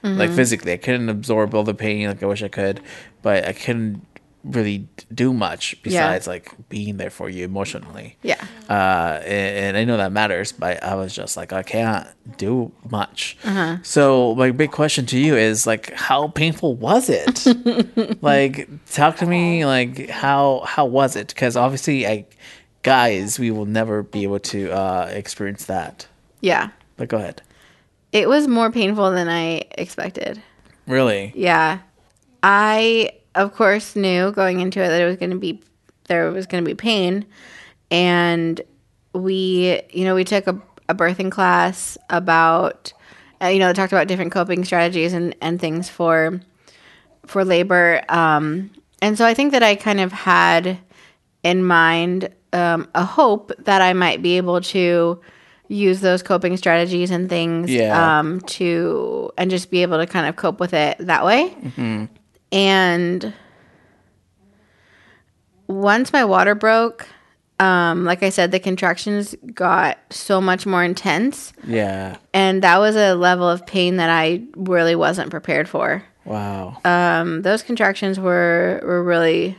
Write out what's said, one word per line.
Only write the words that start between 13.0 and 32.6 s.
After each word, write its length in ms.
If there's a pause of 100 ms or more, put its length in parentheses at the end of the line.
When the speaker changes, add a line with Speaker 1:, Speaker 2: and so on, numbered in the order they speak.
Speaker 2:
Uh-huh. 400
Speaker 1:
So 520
my 160
big 200
question 360
to 120
you 160
is, 320
like, 260
how 360
painful 460
was 340
it? 360
Speaker 2:
<laughs> 760
Speaker 1:
Like, 480 (220)
talk 260
to 80
me, 400
like, 440
how, 560
how 200
was 320
it? 180
'Cause 220
obviously, 500
I, 180 (580)
guys, 540
we 140
will 140
never 380
be 200
able 160
to, 320
uh, 400
experience 540
that. 420 (320)
Speaker 2:
Yeah. 300 (260)
Speaker 1:
But 140
go 80
ahead. 240 (680)
Speaker 2:
It 160
was 200
more 240
painful 400
than 180
I 320 (160)
expected. 640 (460)
Speaker 1:
Really? 480
Speaker 2:
Yeah. 440 (600)
I, 720 (240)